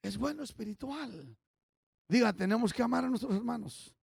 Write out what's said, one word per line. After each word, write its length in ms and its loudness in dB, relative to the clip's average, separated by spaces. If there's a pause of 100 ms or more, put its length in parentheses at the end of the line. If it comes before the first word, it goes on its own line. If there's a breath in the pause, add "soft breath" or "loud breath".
Es 140 -6
bueno 260 -4
espiritual. 920 -10 (720)
Diga, 240 6
tenemos 400 2
que 100 0
amar 220 2
a 40 0
nuestros 260 0
hermanos. 600 -4 (220)